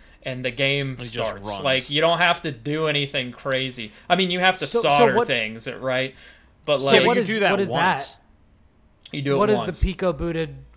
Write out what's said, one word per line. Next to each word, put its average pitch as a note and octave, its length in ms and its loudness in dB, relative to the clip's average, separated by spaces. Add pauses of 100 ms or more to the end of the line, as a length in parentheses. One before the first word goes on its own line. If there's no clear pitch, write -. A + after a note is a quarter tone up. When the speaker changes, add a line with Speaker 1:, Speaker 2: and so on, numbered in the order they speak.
(240)
Speaker 1:
and B2+ 200 -8
the B2 60 -4
game C#3 420 0
Speaker 2:
It B2 40 -12
just A#2+ 160 -6
Speaker 1:
starts. G#2+ 360 -4
Speaker 2:
runs. G2 140 -4
Speaker 1:
Like, C3 280 0
you D3 100 0
don't E3 180 4
have E3+ 240 2
to D#3+ 80 -4
do D3 380 -2
anything C#3 420 -2
crazy. B2+ 600 -6 (160)
I F3+ 80 4
mean, F3+ 160 0
you F3+ 80 -2
have F#3 180 4
to D3 80 -4
Speaker 3:
So, A#3 140 0
so D#3+ 80 2
Speaker 1:
solder C#3+ 260 6
Speaker 3:
what G3 140 2
Speaker 1:
things, A2+ 420 -4
right? B2+ 460 -4 (480)
But, C#3+ 160 2
Speaker 3:
So C3+ 60 -2
Speaker 1:
like, C3+ 200 6
Speaker 3:
what A#3+ 100 2
Speaker 2:
you B3 40 2
Speaker 3:
is, F#3+ 80 -2
Speaker 2:
do A3 120 -2
that F3+ 120 2
Speaker 3:
what G3 80 0
is F#3 100 -2
Speaker 2:
once. D#3+ 460 0
Speaker 3:
that? - 40 -20 (920)
Speaker 1:
You D3 100 -6
do C#3 140 0
it - 20 4
Speaker 3:
What G#3 120 4
is G#3 80 2
Speaker 1:
once. - 200 -6
Speaker 3:
the - 80 2
Pico F#3 260 -2
booted? D#3+ 440 -6 (200)